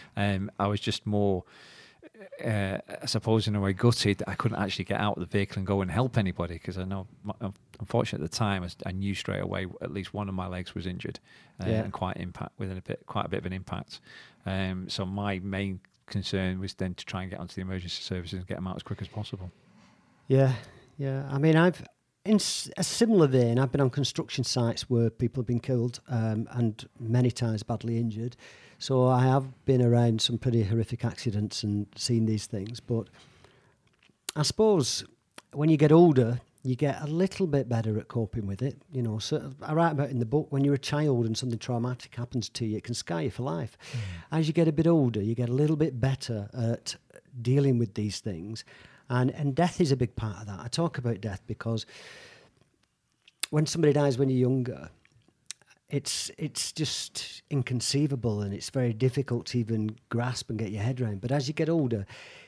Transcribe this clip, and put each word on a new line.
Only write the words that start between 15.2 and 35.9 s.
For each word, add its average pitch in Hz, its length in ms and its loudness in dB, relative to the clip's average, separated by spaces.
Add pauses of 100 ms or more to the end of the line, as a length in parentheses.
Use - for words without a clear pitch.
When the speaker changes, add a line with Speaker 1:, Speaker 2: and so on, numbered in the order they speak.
Speaker 1:
main 95 400 -6 (280)
concern 92 520 -2
was 95 160 -8
then 92 180 -4
to - 120 -14
try 92 180 -8
and 92 80 -10
get - 80 -10
onto 90 160 -12
the 95 60 -8
emergency 92 400 -8
services 90 360 -8
and 92 100 -10
get 98 100 -8
'em 92 100 -8
out 92 80 -8
as - 80 -12
quick - 180 -10
as 92 60 -10
possible. 95 440 -12 (760)
Speaker 2:
Yeah, 131 260 6 (440)
yeah. 139 340 -4
I 139 80 -2
mean, 156 160 6
I've, 170 280 4 (420)
in 214 100 6
s-, - 420 0
a 190 60 0
similar 214 440 6
vein, 123 300 6
I've 131 140 2
been 143 100 2
on 131 80 6
construction 135 540 -2
sites 117 460 -2
where 117 200 4
people 123 320 -2
have 107 60 -4
been 120 120 0
killed, 123 480 -2
um, 113 440 0
and 113 360 -2 (120)
many 123 320 4
times 113 320 -2
badly 113 340 -4
injured. 117 380 -4 (420)
So 127 300 4
I 127 160 6
have 131 420 2
been 127 160 6
around 120 400 6
some 120 160 0
pretty 117 260 2
horrific 113 420 -2
accidents 104 580 -2
and 104 320 0
seen 113 300 2
these 110 200 0
things. 110 360 -8
But 113 260 -4 (1300)
I 151 80 0
suppose 202 640 2 (480)
when 151 160 2
you 156 80 6
get 151 160 8